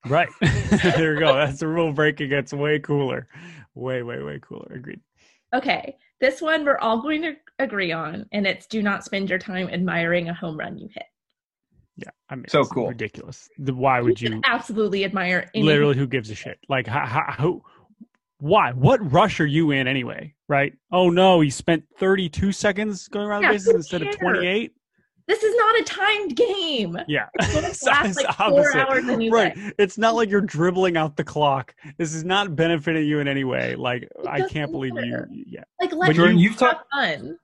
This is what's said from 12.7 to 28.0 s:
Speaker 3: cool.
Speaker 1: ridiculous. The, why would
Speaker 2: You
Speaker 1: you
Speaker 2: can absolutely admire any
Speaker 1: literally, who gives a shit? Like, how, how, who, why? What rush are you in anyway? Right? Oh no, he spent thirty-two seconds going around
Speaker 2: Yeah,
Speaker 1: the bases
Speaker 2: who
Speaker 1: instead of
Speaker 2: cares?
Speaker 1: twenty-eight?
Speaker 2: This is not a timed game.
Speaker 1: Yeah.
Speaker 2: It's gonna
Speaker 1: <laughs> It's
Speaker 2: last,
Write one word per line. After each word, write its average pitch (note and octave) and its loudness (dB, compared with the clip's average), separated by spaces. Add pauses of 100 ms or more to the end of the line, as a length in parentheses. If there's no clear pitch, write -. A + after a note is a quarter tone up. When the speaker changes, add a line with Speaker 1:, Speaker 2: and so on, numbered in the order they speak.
Speaker 3:
cool. A#2 -2
Speaker 1:
ridiculous. - -12 (100)
The, C3+ -6
why B2+ 2
would A#2+ 2
Speaker 2:
You A#2 -4
Speaker 1:
you A2 -4
Speaker 2:
can A2 -6
absolutely G#3+ -2
admire F#3 -2
any A3 0
Speaker 1:
literally, D3 4
who C3+ 0
gives A#2 -4
a G#2+ -8
shit? - -14 (100)
Like, C3 -2
how, C3+ -2
how, B2+ -2
who, E3 -2 (760)
why? D3+ 2
What D#3 4
rush F#3 4
are D#3 2
you D3+ 2
in C3+ 0
anyway? C3 -6 (140)
Right? C#3+ 2 (200)
Oh F3+ 6
no, F3+ 6
he D3+ 4
spent D#3+ 0 (140)
thirty-two F#3+ 0
seconds G#3 -4
going G#3 -6
around G#3 -2
Speaker 2:
Yeah, F4 4
Speaker 1:
the A3 4
bases G3 0
Speaker 2:
who - 6
Speaker 1:
instead E3 -4
of - -4
Speaker 2:
cares? - -6
Speaker 1:
twenty-eight? F3+ 0 (540)
Speaker 2:
This A4 0
is A4 2
not A4+ 4
a - -4
timed G4 -2
game. D#4 0 (100)
Speaker 1:
Yeah. C#3 -2
Speaker 2:
It's - 0
gonna E4 0
Speaker 1:
<laughs> - -4
It's - -10
Speaker 2:
last, B3 2